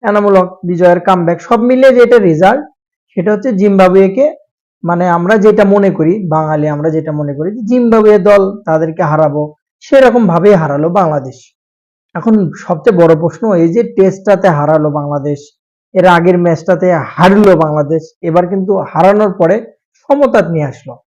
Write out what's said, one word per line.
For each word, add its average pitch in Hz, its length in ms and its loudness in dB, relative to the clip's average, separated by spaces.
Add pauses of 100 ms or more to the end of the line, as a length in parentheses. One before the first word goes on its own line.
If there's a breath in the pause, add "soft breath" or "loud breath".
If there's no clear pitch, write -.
এনামুল 202 280 0
হক 180 300 -2
বিজয়ের 175 340 0
কামব্যাক, 175 400 -2
সব 233 200 -2
মিলিয়ে 254 340 4
যেটা 240 240 4
রেজাল্ট, 196 460 2 (440)
সেটা 196 240 -4
হচ্ছে 214 200 -4
জিম্বাবুয়েকে, 196 840 2 (500)
মানে, 175 240 -2
আমরা 175 280 0
যেটা 208 280 2
মনে 196 260 2
করি, 175 380 -2
বাঙালি 151 400 -2
আমরা 151 220 -4
যেটা 156 220 -6
মনে 147 220 -6
করি 156 160 -6
যে 233 160 -12
জিম্বাবুয়ে 226 520 2
দল, 196 480 0
তাদেরকে 160 360 -4
হারাবো, 151 520 -2 (260)
সেরকম 240 460 2
ভাবেই 175 280 2
হারালো 151 340 -2
বাংলাদেশ। 151 680 -4 (600)
এখন 190 420 0
সবচেয়ে 175 460 0
বড় 165 120 4
প্রশ্ন, 170 380 -4
এই 165 160 0
যে 202 140 -2
টেস্টটাতে 190 680 0
হারালো 151 420 0
বাংলাদেশ, 143 480 -6 (540)
এর 185 140 0
আগের 175 320 2
ম্যাচটাতে 175 540 -2
হারলো 185 640 2
বাংলাদেশ, 156 680 -4
এবার 170 240 0
কিন্তু 196 300 -4
হারানোর 190 560 0
পরে 185 340 -2 (260)
সমতা 240 560 0
নিয়ে 160 160 -4
আসলো। 139 320 -14 (180)